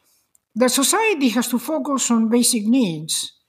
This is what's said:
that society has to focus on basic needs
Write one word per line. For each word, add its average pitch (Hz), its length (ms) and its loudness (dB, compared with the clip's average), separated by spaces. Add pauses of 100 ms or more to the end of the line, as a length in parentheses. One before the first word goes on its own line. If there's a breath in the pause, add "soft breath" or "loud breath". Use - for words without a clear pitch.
(560 soft breath)
that 247 160 2
society 302 580 2
has 226 200 -2
to 240 100 0
focus 285 500 -4
on 226 200 2
basic 233 360 2
needs 185 680 -2 (160)